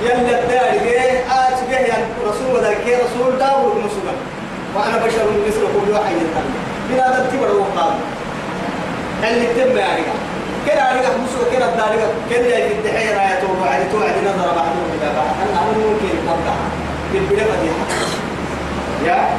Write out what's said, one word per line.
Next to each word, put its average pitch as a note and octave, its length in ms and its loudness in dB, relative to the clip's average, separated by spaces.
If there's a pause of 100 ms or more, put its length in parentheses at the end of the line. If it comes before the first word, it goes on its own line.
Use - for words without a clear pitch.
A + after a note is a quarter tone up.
يلا A#3+ 360 2
الدار B3 460 2
جاي، B3+ 340 2
آت B3+ 500 2
جاي C4 200 2
يا A3+ 80 0 (300)
رسول B3+ 300 0
الله G#3 160 2 (120)
كي B3 100 2
رسول B3 440 2
داود C4+ 380 2
مسلم. G3 400 -4 (580)
وأنا A3+ 300 0
بشر G#3+ 200 2 (220)
مثلكم G3+ 420 0
يوحى G#3 220 2
إلي. E3 160 0 (640)
بلا B3+ 200 2
ذا B3+ 220 2
تبر A#3+ 240 2
وقام. G3 380 0 (1300)
اللي A#3+ 240 2
تم B3+ 300 2
يا G3 100 2 (100)
رجال. - 220 -4 (480)
كده D4+ 80 2
يا C4 240 2
رجال B3+ 120 2 (120)
مسلم B3 300 0
كده B3 160 2
الدار G#3+ 260 0
جاي. A3+ 160 2 (180)
كده A#3+ 180 2
يا A3+ 200 2
في G#3 60 0
الدحية G#3+ 360 0
يا G3 320 2
توبة. F#3 280 0
على F3+ 220 0
توبة G#3 140 2
نظر F#3 500 0
بعضهم F3+ 380 0
إلى D3+ 140 -2 (100)
بعض. - 140 0 (100)
أنا، - 200 0
أنا A3 160 2
ممكن G#3 360 2 (160)
أبدا. E3 260 0 (580)
بالبداية G3+ 320 2
فضيحة. A3 400 0 (1200)
يا. F3+ 340 2